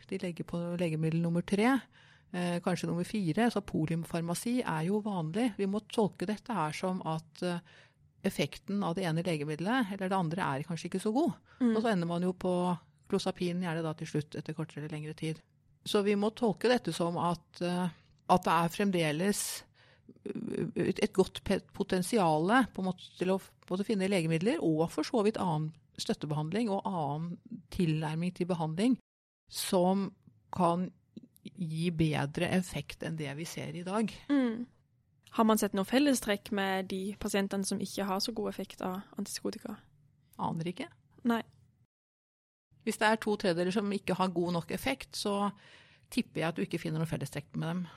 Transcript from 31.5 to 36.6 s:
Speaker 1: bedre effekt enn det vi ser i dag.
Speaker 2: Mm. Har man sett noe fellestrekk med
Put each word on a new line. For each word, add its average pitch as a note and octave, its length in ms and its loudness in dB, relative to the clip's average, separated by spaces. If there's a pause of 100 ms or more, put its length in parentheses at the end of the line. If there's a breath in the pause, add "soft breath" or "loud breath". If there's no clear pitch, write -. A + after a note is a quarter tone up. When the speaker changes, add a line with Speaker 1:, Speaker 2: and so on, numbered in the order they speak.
Speaker 1:
bedre D#3 580 2
effekt - 540 -2
enn D#3+ 140 -4
det C#3 180 -6
vi D#3 80 -8
ser D3 320 -8
i F3 80 -8
dag. G3+ 260 0 (200)
Speaker 2:
Mm. A#3+ 360 2 (680)
Har A#3 120 4
man A3 120 6
sett G#3 160 0
noe G3 100 2
fellestrekk A#3+ 680 2
med F#3+ 380 0